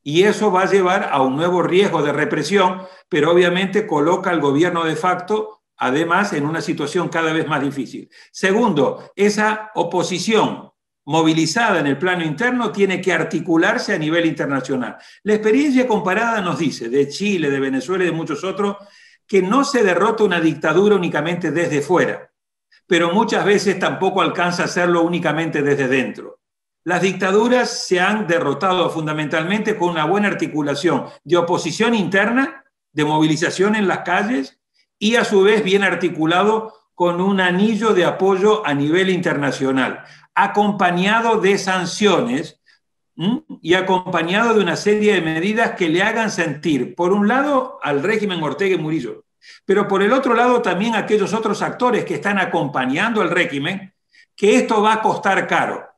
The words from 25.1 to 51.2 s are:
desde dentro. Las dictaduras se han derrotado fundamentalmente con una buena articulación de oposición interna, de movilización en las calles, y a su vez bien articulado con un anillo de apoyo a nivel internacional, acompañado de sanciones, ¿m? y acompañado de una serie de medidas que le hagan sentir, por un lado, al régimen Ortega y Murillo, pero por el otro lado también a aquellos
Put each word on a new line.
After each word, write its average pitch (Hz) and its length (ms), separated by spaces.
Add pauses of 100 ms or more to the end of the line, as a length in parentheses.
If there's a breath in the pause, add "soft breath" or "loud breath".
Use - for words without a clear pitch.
desde 139 260
dentro. 123 520 (440)
Las 175 200
dictaduras 208 840
se 180 140
han 202 260
derrotado 165 640
fundamentalmente 160 880
con 175 120
una 160 160
buena 202 220
articulación 147 800 (180 loud breath)
de 160 140
oposición 175 560
interna, 220 720 (280)
de 147 140
movilización 156 720
en 214 120
las 160 120
calles, 208 600 (380)
y 214 180
a 226 80
su 208 180
vez 208 220
bien 196 200
articulado 180 880 (220 loud breath)
con 175 260
un 196 200
anillo 202 520
de 175 120
apoyo 190 600
a 147 80
nivel 156 360
internacional, 135 920 (300 loud breath)
acompañado 202 1080
de 190 200
sanciones, 180 1000 (560 soft breath)
¿m? 214 280 (180)
y 160 140
acompañado 185 800
de 208 60
una 170 140
serie 208 380
de 180 80
medidas 190 500
que 185 180
le 170 120
hagan 220 300
sentir, 147 640
por 180 160
un 202 160
lado, 269 560
al - 180
régimen 196 400
Ortega 165 340
y 165 40
Murillo, 156 460 (400 loud breath)
pero 196 220
por 190 140
el 208 120
otro 262 200
lado 240 280
también 196 340
a 208 40
aquellos 190 340